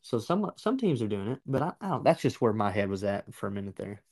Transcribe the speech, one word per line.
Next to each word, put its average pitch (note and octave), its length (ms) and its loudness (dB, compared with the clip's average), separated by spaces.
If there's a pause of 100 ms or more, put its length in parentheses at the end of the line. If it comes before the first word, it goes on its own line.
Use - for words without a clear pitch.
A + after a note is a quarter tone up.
So - 180 0
some, F#3 380 0
some B3+ 200 0
teams E3 240 2
are G#2+ 60 0
doing G2+ 200 -2
it, C3 180 -4
but C3+ 160 0
I, E3+ 180 -2
I G3 100 -6
don't, C3 140 -2
that's E3 180 6
just - 200 0
where A2+ 120 4
my G#2 180 0
head G2+ 180 0
was G2 140 -4
at G2+ 300 -2
for - 140 -8
a G2 40 -4
minute G2 260 -8
there. G2+ 240 -10 (100)